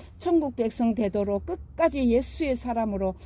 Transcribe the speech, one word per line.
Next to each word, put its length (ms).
천국 380
백성 400
되도록 500
끝까지 640
예수의 460
사람으로 600